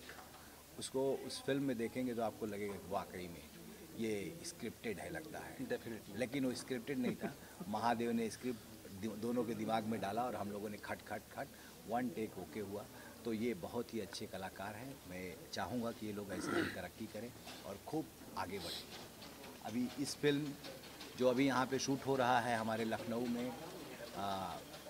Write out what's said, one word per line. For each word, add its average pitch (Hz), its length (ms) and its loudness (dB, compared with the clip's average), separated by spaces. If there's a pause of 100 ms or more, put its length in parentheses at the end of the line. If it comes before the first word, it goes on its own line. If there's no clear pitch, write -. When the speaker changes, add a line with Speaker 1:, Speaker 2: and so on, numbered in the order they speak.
(800)
Speaker 1:
उसको 131 360 2
उस - 280 -4
फिल्म 139 200 2
में 131 160 2
देखेंगे 120 360 2
तो 117 80 2
आपको 107 240 0
लगेगा 104 280 -2
कि 87 140 -8
वाकई 92 400 -2
में 82 260 -10 (440)
ये 104 460 0
स्क्रिप्टेड 107 540 -4
है 92 120 -6
लगता 78 280 -6
है। - 180 -8
Speaker 2:
Definitely। 110 600 -4
Speaker 1:
लेकिन 127 280 2
वो 123 100 4
स्क्रिप्टेड 131 440 -2
नहीं - 180 4
था। - 180 -2 (160)
Speaker 2:
<laughs> - 180 -8
Speaker 1:
महादेव 117 440 4
ने 113 180 2
स्क्रिप्ट - 600 -6
दि-, 104 260 -4
दोनों 120 280 2
के 113 100 0
दिमाग 110 300 2
में 110 160 0
डाला 101 220 2
और 120 140 0
हम 101 140 -2
लोगों 104 180 -2
ने 104 80 -4
खट, 95 260 -4
खट, 107 200 -4 (140)
खट, - 120 -2 (400)
वन 120 200 2
टेक 110 300 -2
ओके 90 220 -4
हुआ। 101 260 -4 (380)
तो 117 80 2
ये 113 220 2
बहुत 101 400 -4
ही 110 60 0
अच्छे 98 260 -4
कलाकार 95 480 -4
हैं। 131 220 -8 (140)
मैं 90 260 -4 (160)
चाहूँगा 113 380 0
कि 110 160 -4
ये 104 60 0
लोग 101 200 -4
ऐसे - 180 0
ही 170 120 6
तरक्की 95 440 -2
करें 110 260 -6 (340)
और 98 200 -6
खूब 156 180 0 (340)
आगे 92 200 0
बढ़ें। 82 260 -4 (800)
अभी 120 240 4 (120)
इस 135 160 0
फिल्म, 147 320 6 (680)
जो 123 100 10
अभी 127 180 10
यहाँ 127 200 8
पे 131 120 4
शूट 135 280 2
हो 135 100 6
रहा 123 240 8
है 120 160 6
हमारे 110 280 4
लखनऊ 113 420 2
में, 120 260 0 (640)
आ, 95 380 0 (360)